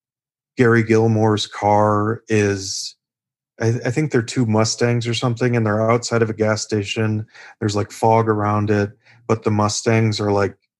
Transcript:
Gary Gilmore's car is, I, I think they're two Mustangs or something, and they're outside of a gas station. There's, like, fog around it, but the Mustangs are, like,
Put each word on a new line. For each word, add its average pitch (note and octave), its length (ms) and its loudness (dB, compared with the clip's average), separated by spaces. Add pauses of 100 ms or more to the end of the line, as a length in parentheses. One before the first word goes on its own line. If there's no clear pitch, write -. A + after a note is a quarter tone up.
(580)
Gary A#2 260 4
Gilmore's A2 640 2
car G#2 800 0
is, G2+ 680 -2 (640)
I, A2+ 80 0 (180)
I B2+ 60 -2
think D3+ 200 -2
they're B2 100 2
two A#2+ 240 -2
Mustangs A2+ 640 0
or A#2+ 60 -4
something, A#2+ 420 -2
and A2+ 100 0
they're G#2+ 240 0
outside A#2 320 0
of A2 80 0
a A2 40 -4
gas G#2+ 280 0
station. G#2+ 640 -2 (340)
There's, G#2 160 -2
like, G2+ 160 -4
fog A2+ 380 2
around G#2 400 0
it, G#2 220 0 (360)
but A2 160 -2
the A2+ 80 0
Mustangs G#2+ 680 0
are, G#2 120 0
like, G2+ 260 0 (220)